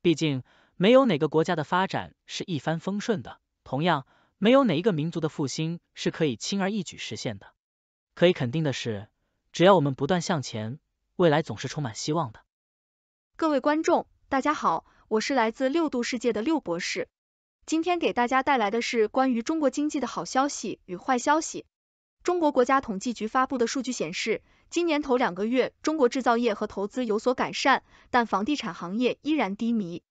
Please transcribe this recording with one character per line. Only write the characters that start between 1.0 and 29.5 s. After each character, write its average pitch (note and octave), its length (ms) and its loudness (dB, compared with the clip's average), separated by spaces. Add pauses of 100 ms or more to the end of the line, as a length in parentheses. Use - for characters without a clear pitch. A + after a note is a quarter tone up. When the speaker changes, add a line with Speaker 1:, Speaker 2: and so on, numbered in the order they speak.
Speaker 1:
哪 F#3 140 2
个 D#3 100 0
国 D#3+ 160 2
家 F3 120 0
的 D#3 60 -2
发 F#3 240 0
展 G2 280 -6 (100)
是 - 220 -10
一 E3+ 120 -4
帆 D#3+ 220 -2
风 G3+ 200 -4
顺 F#3 220 -4
的， - 160 -16 (260)
同 C3+ 180 -4
样， D#3+ 240 0 (320)
没 G#3 120 4
有 C4+ 140 8
哪 F3+ 140 2
一 F3 40 -2
个 G#3+ 100 2
民 D#3 180 -2
族 E3 100 -6
的 D#3 80 -2
复 D3 180 -4
兴 E3 340 -4 (140)
是 - 160 -2
可 D#3+ 140 -2
以 B2 120 0
轻 - 260 -4
而 F#3+ 80 0
易 G#3 120 -4
举 D#3 140 -12
实 - 200 -10
现 G#2+ 220 -8
的。 - 100 -20 (640)
可 E3+ 140 4
以 F#3 40 4
肯 C3 180 -2
定 D#3 140 -2
的 C#3 80 0
是， G#2 360 -6 (440)
只 E3 120 4
要 G3 100 10
我 E3+ 60 6
们 C#3+ 140 0
不 C#3 120 -4
断 F3 160 0
向 D#3+ 200 -2
前， A2+ 360 -8 (380)
未 F3+ 120 4
来 D3+ 140 4
总 G2+ 160 -8
是 - 80 -8
充 D3+ 160 -6
满 A2+ 120 -6
希 - 180 -6
望 D3+ 180 -2
的。 - 160 -20 (920)
Speaker 2:
各 D#4+ 120 0
位 C#4 100 2
观 D#4 220 0
众， D#4+ 240 2 (240)
大 C4+ 100 0
家 D4 140 0
好， E3+ 320 -2 (220)
我 G#3+ 120 0
是 C#4 140 -2
来 A3+ 160 2
自 C4 180 -2
六 D4+ 220 0
度 A#3+ 120 -2
世 A#3+ 160 -4
界 A#3+ 140 -2
的 G#3+ 80 -2
六 D4+ 180 0
博 E3+ 220 -4
士。 - 260 -6 (600)
今 D#4+ 160 0
天 F4 160 0
给 D#4 160 0
大 A#3+ 120 2
家 C4 160 0
带 C#4 140 2
来 G#3 140 2
的 A3+ 100 0
是 A3+ 280 0
关 C4 220 2
于 A#3 120 0
中 D#4+ 180 -2
国 C#4+ 80 4
经 D4 220 0
济 D4 100 -4
的 A#3+ 60 -4
好 - 180 -8
消 C4+ 240 0
息 - 380 -8
与 F3+ 100 -10
坏 B3+ 220 -2
消 D4+ 240 2
息。 - 240 -10 (560)
中 F4 180 0
国 D4+ 100 4
国 B3+ 140 4
家 C4+ 160 2
统 G3 180 -8
计 B3 140 -6
局 G#3 140 -6
发 C4 200 0
布 C4 120 -4
的 A#3 80 2
数 C4 160 -4
据 B3 100 -6
显 F3+ 220 -6
示， - 260 -4 (300)
今 F4 160 0
年 D4+ 160 0
头 B3 160 2
两 G#3 160 0
个 F#3+ 100 -4
月， A#3 380 0
中 D#4 160 0
国 B3 100 6
制 B3+ 140 -2
造 A#3 160 2
业 A#3 160 0
和 G#3+ 120 -4
投 G3+ 200 -6
资 B3+ 180 -4
有 G#3+ 140 0
所 B3+ 160 0
改 F#3+ 180 -4
善， - 300 2 (260)
但 A#3+ 160 2
房 G#3 220 -2
地 D4 100 -2
产 F#3 160 -8
行 F3+ 240 -8
业 A#3+ 240 0
依 D4 120 -4
然 G#3+ 220 0